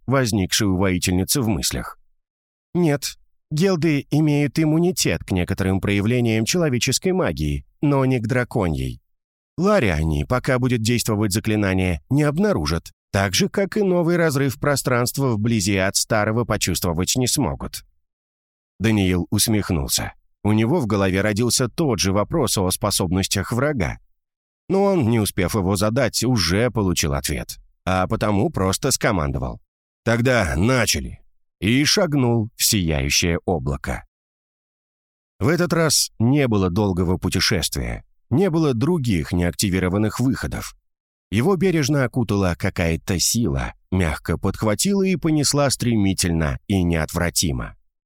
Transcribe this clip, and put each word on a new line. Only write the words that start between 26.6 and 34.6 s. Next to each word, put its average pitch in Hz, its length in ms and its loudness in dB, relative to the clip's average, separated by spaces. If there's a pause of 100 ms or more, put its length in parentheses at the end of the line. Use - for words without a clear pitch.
получил 87 420 0
ответ. 67 460 -6 (260)
А 92 220 0
потому 107 420 0
просто 95 400 -2
скомандовал: 67 720 -2 (420)
«Тогда 117 540 2
начали!» 98 640 0 (400)
и 123 240 2
шагнул 127 720 2
в - 80 -2
сияющее 82 800 0
облако. 69 600 -4 (1300)